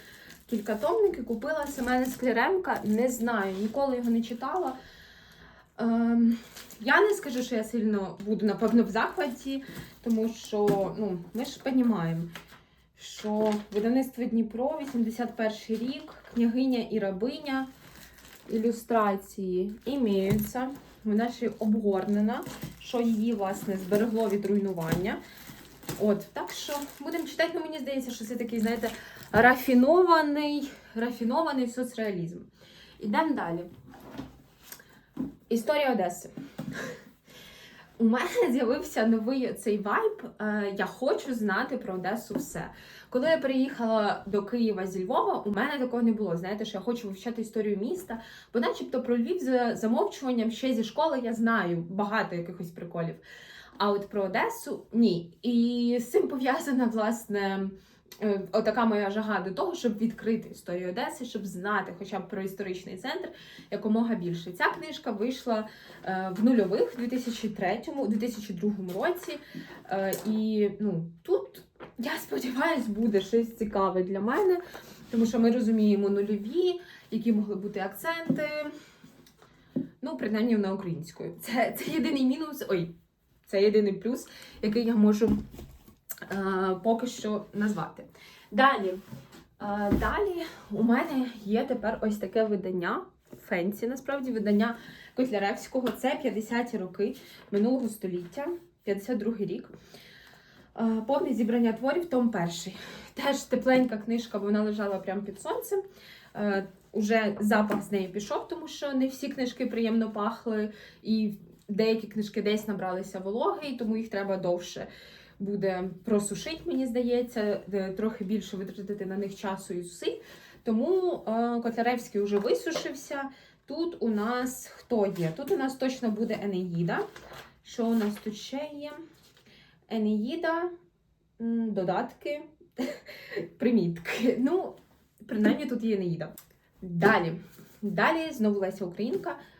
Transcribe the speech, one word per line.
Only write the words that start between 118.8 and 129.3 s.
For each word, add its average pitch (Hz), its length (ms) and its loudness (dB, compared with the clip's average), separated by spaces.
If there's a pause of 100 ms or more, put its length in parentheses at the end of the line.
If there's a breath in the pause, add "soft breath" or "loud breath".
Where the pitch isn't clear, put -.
на 190 120 -6
них 196 180 -4
часу 196 380 -6
і 175 80 -4
зусиль. - 360 -6 (460 loud breath)
Тому, 311 640 2
е, 233 360 0
Котляревський 233 580 0
вже 202 160 2
висушився. 277 920 -2 (360 loud breath)
Тут 330 340 -4
у 233 100 0
нас 247 560 -2
хто 202 520 -2
є? 165 180 0
Тут 285 160 -6
у 370 60 4
нас 262 180 -2
точно 254 360 -2
буде 214 320 -2
Енеїда. 185 560 -2 (640 loud breath)
Що - 220 -4
у 226 80 2
нас 208 300 2
тут 208 120 -6
ще 294 380 -8
є? 294 180 -10 (1000 soft breath)